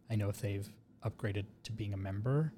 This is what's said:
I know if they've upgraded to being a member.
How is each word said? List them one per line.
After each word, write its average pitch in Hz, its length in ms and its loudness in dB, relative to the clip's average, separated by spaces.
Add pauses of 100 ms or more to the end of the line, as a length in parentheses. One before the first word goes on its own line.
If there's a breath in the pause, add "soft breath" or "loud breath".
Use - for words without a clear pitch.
(100)
I 110 60 2
know 101 120 4
if 101 120 -2
they've 101 280 -2 (360)
upgraded 101 420 0 (180)
to - 80 -8
being 107 220 -2
a - 20 -2
member. 110 600 2